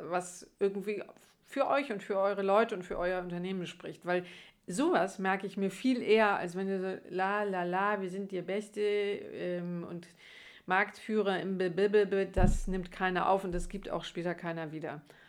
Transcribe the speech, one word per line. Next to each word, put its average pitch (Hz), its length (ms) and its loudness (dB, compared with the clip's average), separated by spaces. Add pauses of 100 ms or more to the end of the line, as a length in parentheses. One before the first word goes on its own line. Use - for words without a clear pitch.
was 180 400 -6 (100)
irgendwie 202 440 0 (500)
für 269 140 2
euch 277 240 2
und 196 100 -6
für 196 160 -2
eure 196 240 2
Leute 196 340 4
und 180 80 -6
für 190 140 -6
euer 180 240 0
Unternehmen 180 460 -4
spricht, - 380 -14
weil 180 200 0 (400)
sowas 196 540 2
merke 190 260 0
ich 196 100 -8
mir 196 140 0
viel 247 320 0
eher, 208 360 6
als 175 180 -4
wenn 196 120 -2
ihr 196 120 -2
so, 190 180 -4 (120)
„La, 196 340 0
la, 185 200 0
la, 196 380 0
wir 185 80 -4
sind 196 220 -6
die 180 100 -4
Beste, 208 400 -4
ähm, 180 1080 -2
und 175 200 -10 (580)
Marktführer 196 760 0
im 190 160 -2
B-, 185 120 2
B-, 196 200 2
B-, 208 160 6
B-“, 196 200 2
das 185 420 6
nimmt 185 240 -2
keiner 185 380 0
auf 190 140 4
und 185 100 -4
das 180 160 -4
gibt 202 200 -8
auch 170 140 -4
später 170 300 -4
keiner 165 380 -6
wieder. 151 300 -8 (280)